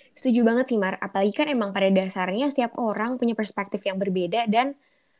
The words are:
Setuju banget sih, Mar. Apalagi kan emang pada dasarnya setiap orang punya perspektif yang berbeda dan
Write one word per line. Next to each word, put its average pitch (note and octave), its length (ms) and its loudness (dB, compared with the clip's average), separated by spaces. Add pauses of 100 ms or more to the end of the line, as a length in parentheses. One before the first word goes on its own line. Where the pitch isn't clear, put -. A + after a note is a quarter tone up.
(140)
Setuju A#3+ 300 2
banget A#3+ 280 2
sih, A3 80 2
Mar. F#3+ 160 -2
Apalagi G3 380 0
kan D4+ 140 0
emang A3+ 240 -2
pada G3 180 2
dasarnya F#3+ 580 0
setiap B3+ 280 -2
orang A3+ 400 -2
punya A#3 180 0
perspektif G3+ 500 -6
yang F#3+ 140 -2
berbeda F#3+ 500 -2
dan B3+ 280 2 (440)